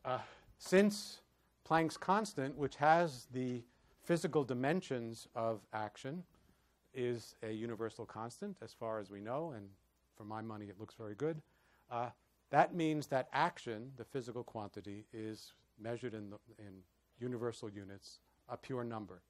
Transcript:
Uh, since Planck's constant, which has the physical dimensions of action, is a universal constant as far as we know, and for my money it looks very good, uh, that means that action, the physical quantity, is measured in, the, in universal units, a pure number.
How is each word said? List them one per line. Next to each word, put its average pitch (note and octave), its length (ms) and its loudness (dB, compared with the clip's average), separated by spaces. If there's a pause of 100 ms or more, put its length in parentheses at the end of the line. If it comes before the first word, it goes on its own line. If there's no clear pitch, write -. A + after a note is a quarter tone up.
Uh, B2+ 160 0 (380)
since - 640 4 (460)
Planck's D#3+ 300 4
constant, F3+ 600 2
which C#3+ 200 0
has D#3 540 6
the B2 320 -2 (400)
physical D#3+ 400 4
dimensions B2+ 920 0
of A2+ 260 0 (120)
action, C3+ 500 -6 (720)
is A#2+ 500 -2
a A2 80 -4
universal A2+ 540 -4
constant A#2+ 580 -8
as G#2+ 100 -14
far A2 260 -4
as G2 120 -8
we G2+ 100 -10
know, C#3 340 -4
and G2+ 120 -10 (500)
for A2 60 -16
my G#2+ 180 -6
money G#2+ 240 -8
it G2 140 -12
looks G#2+ 160 -12
very G#2+ 200 -8
good, D#3 260 -2 (500)
uh, A#2+ 180 -2 (400)
that D#3+ 240 8
means D#3 340 2
that C3 240 0
action, C3 680 0
the A#2 60 -10
physical A#2+ 400 -6
quantity, G#2 720 -8
is A2 400 -10 (260)
measured A2+ 360 -6
in, G#2 160 -8
the, G#2+ 60 -14 (200)
in F#2+ 240 -14 (380)
universal A#2+ 500 -4
units, G2 500 -14 (300)
a A#2+ 80 -6
pure B2+ 260 -4
number. G#2+ 460 -6